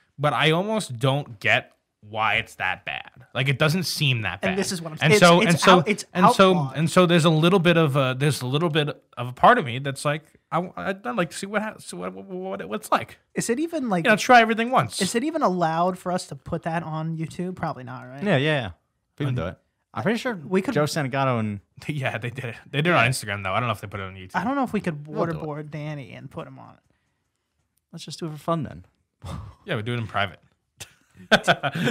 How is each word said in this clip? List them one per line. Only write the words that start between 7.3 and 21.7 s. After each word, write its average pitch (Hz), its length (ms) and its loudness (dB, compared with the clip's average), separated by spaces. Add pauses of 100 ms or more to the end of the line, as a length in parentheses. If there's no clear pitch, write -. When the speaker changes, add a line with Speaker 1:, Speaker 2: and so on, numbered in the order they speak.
Speaker 1:
little 170 300 6
bit 165 160 4
of 156 200 4
a, 131 220 2
there's 143 240 0
a 123 40 -4
little 147 220 0
bit 151 200 0 (280)
of 123 120 -8
a 120 40 -12
part 202 240 6
of 202 80 -2
me 120 140 -6
that's 139 260 -8
like, 151 200 -4 (260)
I, 175 260 -4
I'd 190 280 -6 (120)
like 180 140 -2
to - 80 -14
see 196 80 -8
what, 208 160 -4
ha-, 214 160 -10
see - 180 -18
what, 180 160 -8
what, 190 140 -16
what, 190 420 -10
what 214 120 -6
it's - 100 -10
like. - 280 -4 (160)
Speaker 2:
Is - 140 -4
it 240 120 0
even, 311 280 -4
like, 180 160 0
Speaker 1:
You 240 60 4
know, 214 60 6
try 247 240 8
everything 226 320 0
once. 147 280 0
Speaker 2:
is 190 140 -2
it 233 80 0
even 311 200 -2
allowed 180 540 2
for 180 140 -8
us 180 160 -4
to - 80 -12
put 160 300 -8
that 165 180 -4
on 160 340 -6
YouTube? 175 380 -8
Probably 135 300 -8
not, 123 180 -14
right? 127 200 -16
Speaker 3:
Yeah, 196 140 2
yeah, 147 240 2
yeah. 101 100 -6 (460)
People 147 120 -4
Speaker 1:
Un- 123 80 -2
Speaker 3:
do 82 100 -2
it. - 120 -8 (360)
I'm 110 80 -6
pretty 214 160 0
sure 247 160 -4
Speaker 2:
We 185 280 -2
could 262 120 -4
Speaker 3:
Joe 147 100 2
Santagato 135 540 0
and 107 220 -4 (140)